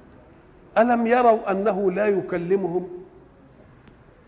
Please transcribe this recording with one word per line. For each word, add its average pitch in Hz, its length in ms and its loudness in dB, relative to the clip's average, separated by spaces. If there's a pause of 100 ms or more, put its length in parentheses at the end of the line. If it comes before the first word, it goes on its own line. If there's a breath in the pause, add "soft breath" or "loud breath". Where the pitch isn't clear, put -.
(800)
ألم 233 280 2
يروا 233 440 2
أنه 196 420 0
لا 202 140 -2
يكلمهم؟ 180 800 -2 (1400)